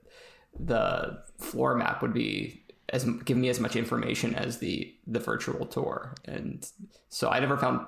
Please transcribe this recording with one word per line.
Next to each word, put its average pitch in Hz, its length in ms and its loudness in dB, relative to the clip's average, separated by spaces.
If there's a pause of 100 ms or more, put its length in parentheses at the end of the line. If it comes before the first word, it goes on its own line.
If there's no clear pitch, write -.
(600)
the 104 640 2 (140)
floor 131 380 0
map - 260 2
would 117 120 2
be 104 520 -2 (260)
as, 123 120 0
give 120 340 2
me 127 120 6
as 123 100 2
much 113 160 0
information 117 580 0
as - 240 -2
the, - 340 -2 (140)
the 113 140 0
virtual 113 480 -2
tour. - 480 -2 (100)
And - 420 -6 (420)
so - 200 0
I 120 100 4
never 139 160 2
found 127 320 2